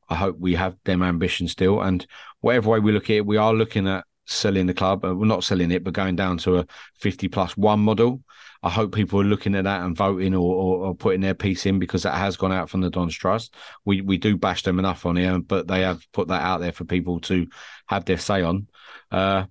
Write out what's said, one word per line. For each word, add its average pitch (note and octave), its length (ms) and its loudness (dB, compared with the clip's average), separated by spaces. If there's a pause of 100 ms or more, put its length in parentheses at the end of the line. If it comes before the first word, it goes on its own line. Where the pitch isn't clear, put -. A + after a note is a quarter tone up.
I E2 60 -4
hope F2+ 240 -2
we F2+ 160 0
have F#2 300 -2
them F2+ 180 0
ambitions F2 480 0
still. G2 320 2
And F#2+ 240 0 (340)
whatever A2+ 300 2
way A2+ 80 4
we G#2+ 140 4
look G#2 180 0
at G#2+ 60 4
it, G#2 100 0
we G#2 100 2
are G#2+ 160 4
looking A2 340 0
at F#2+ 180 -2 (200)
selling G2 420 0
the F2+ 60 2
club. F#2+ 320 0
Uh, F#2 120 0
we're G#2+ 100 2
not G2+ 160 2
selling F2+ 300 0
it, F2+ 100 0
but F2+ 120 -4
going F#2+ 200 -2
down F#2 240 0
to F2+ 200 2
a F2 80 0 (280)
fifty - 320 -4
plus F#2 300 -2
one G#2 240 4
model. A2+ 420 2 (400)
I F2 80 0
hope G2 240 0
people G2+ 260 2
are G2 40 4
looking G2+ 320 0
at F#2+ 80 0
that F#2+ 180 -2
and F2+ 140 -4
voting F#2+ 360 0
or, F2+ 220 2
or, F#2 320 0
or F#2 80 -4
putting F#2+ 260 0
their F#2+ 140 0
piece F#2+ 320 -2
in F#2+ 140 2
because F2 240 -2
that D#2+ 100 -2
has F#2 220 -2
gone F#2+ 160 0
out F2+ 180 -4
from F#2+ 120 -2
the F2+ 60 0
Dons E2+ 280 -2
Trust. G#2 400 -2 (280)
We, G2 160 0
we G2 180 0
do G#2 180 2
bash F2+ 260 0
them F2+ 160 0
enough F#2+ 260 -2
on F2 120 0
here, F#2 240 2
but F2 260 -2
they F#2 140 0
have F#2 320 -2
put F2+ 160 -2
that E2+ 140 -2
out F2+ 180 -2
there F2 100 -4
for E2 140 -10
people F2 380 -2
to F2 260 0 (380)
have F#2+ 180 -2
their F#2 120 0
say F#2+ 260 -2
on. F#2 260 -2 (420)
Uh, F#2+ 400 0